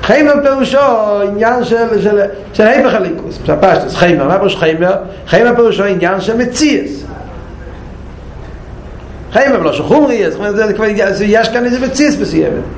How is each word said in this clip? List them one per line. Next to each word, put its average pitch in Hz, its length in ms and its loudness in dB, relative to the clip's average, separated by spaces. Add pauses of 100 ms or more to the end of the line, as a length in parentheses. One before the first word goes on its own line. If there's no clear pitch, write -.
חומר 294 300 4 (100)
פירושו 269 340 2 (500)
עניין 226 360 0
של, 233 380 0
של, 208 200 2 (320)
של 214 140 4
היפך 254 260 4
הליכוז, 180 520 -4
של 156 100 2
פשטוס, 170 400 2
חומר. 165 320 2
מה 175 100 2
פירוש 196 180 0
חומר? 170 400 0 (320)
חומר 233 280 4
פירושו 226 280 2
עניין 185 380 0
של 226 160 -2
מציאות. 247 520 0 (2500)
חומר, 254 260 2
לא 156 140 0
של 151 100 -4
חומרי, 247 480 2
זאת - 80 -8
אומרת, 202 160 -2
זה 214 180 2
כבר, 214 120 0 (260)
זה, 196 140 -2
יש 220 240 4
כאן 240 160 0
איזה 247 220 -2
מציאות - 340 0
מסוימת. 160 420 -2 (140)